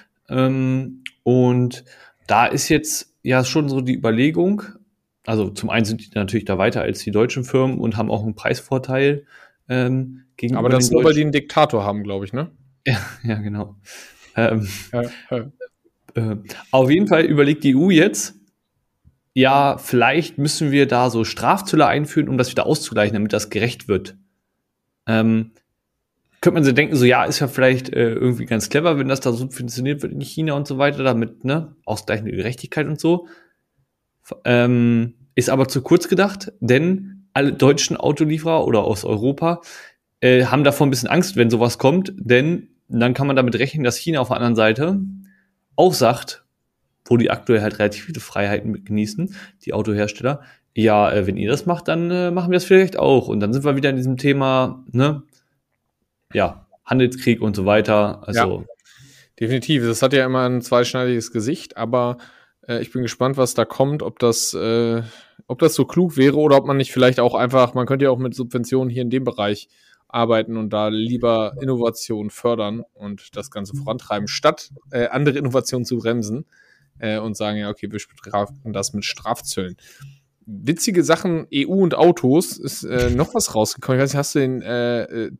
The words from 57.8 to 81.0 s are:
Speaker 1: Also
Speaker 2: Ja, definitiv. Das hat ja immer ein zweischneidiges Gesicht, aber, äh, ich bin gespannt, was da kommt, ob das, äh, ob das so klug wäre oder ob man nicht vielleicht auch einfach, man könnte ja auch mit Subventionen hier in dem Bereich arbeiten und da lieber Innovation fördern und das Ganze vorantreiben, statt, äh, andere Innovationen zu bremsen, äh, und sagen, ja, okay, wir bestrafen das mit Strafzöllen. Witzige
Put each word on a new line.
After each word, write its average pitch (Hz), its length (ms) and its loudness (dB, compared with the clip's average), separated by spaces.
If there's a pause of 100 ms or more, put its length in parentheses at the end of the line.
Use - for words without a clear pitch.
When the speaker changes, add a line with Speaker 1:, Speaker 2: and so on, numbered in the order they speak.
Speaker 1:
Also 110 340 -2
Speaker 2:
Ja, - 40 -16 (720)
definitiv. 123 460 0
Das 113 160 -2
hat 131 120 4
ja 131 120 4
immer 127 240 0
ein 123 140 -2
zweischneidiges 123 680 0
Gesicht, 120 460 -6
aber, 120 400 -2 (500)
äh, 117 140 -6
ich - 100 -10
bin 127 120 -4
gespannt, 127 340 -2
was 127 160 0
da 117 100 0
kommt, 143 380 -2
ob - 160 -8
das, - 380 0
äh, 117 480 -2 (420)
ob - 140 -10
das 160 160 4
so 135 100 2
klug 170 320 0
wäre 135 200 4
oder 147 200 6
ob 139 80 2
man 139 120 0
nicht 135 140 -2
vielleicht 127 280 4
auch 120 160 2
einfach, 123 400 2
man 127 100 -2
könnte 135 200 0
ja 135 40 4
auch 127 80 2
mit 127 160 -6
Subventionen 127 560 -2
hier 123 140 -4
in 117 80 -4
dem 131 120 0
Bereich 104 460 -4 (380)
arbeiten 113 500 0
und 110 160 -6
da 107 140 0
lieber 113 720 -2
Innovation 117 720 -4
fördern 110 520 -4 (120)
und 101 400 -16
das 104 160 -12
Ganze 104 260 -10
vorantreiben, 110 500 -6
statt, - 440 -2 (180)
äh, 120 200 -2
andere 143 280 0
Innovationen 127 480 -2
zu 120 140 -4
bremsen, 113 460 -4 (540)
äh, 110 180 -4
und 110 180 -8
sagen, 104 220 -4
ja, 104 120 -6
okay, 101 220 -10
wir 104 80 -10
bestrafen - 720 -8
das 98 220 -6
mit 104 100 -6
Strafzöllen. - 720 -8 (720)
Witzige 160 580 -2